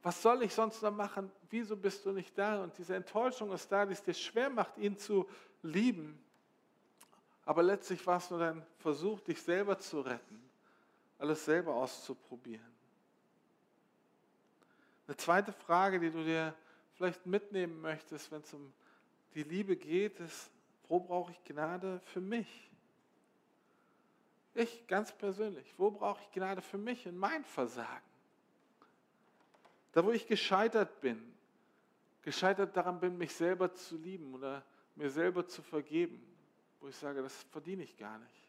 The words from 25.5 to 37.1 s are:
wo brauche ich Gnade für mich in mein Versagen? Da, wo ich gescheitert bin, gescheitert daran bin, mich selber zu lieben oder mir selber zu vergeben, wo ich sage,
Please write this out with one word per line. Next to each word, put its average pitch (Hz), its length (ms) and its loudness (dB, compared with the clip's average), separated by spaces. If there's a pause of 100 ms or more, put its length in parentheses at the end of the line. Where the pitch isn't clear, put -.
wo 196 140 6
brauche 202 300 -2
ich - 100 -20
Gnade 190 300 -2
für - 160 -10
mich 240 280 -4
in 180 120 -8
mein 254 280 0
Versagen? 117 600 -4 (1900)
Da, 170 140 6
wo 214 60 4
ich 233 160 0
gescheitert 208 720 2
bin, 117 320 -4 (880)
gescheitert 190 560 2
daran 175 220 0
bin, 180 180 0
mich 170 160 -4
selber 180 400 2
zu - 240 -12
lieben 160 360 -10
oder 135 300 -8 (320)
mir 147 140 -2
selber 175 380 2
zu - 140 -14
vergeben, 160 600 -2 (580)
wo 143 80 -16
ich 135 80 -14
sage, 143 260 -6